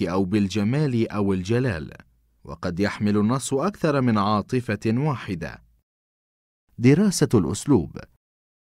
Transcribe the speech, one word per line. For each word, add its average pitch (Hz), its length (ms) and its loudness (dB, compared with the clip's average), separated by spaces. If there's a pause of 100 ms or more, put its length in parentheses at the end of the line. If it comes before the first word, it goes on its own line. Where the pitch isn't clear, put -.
أو 92 220 0
بالجمال 107 840 0
أو 101 220 0
الجلال، 95 600 -2 (520)
وقد 85 360 -6
يحمل 104 360 0
النص 120 380 0
أكثر 147 460 0
من 117 180 2
عاطفة 104 680 -2
واحدة. 107 760 -4 (1160)
دراسة 147 560 4
الأسلوب. 95 640 0 (720)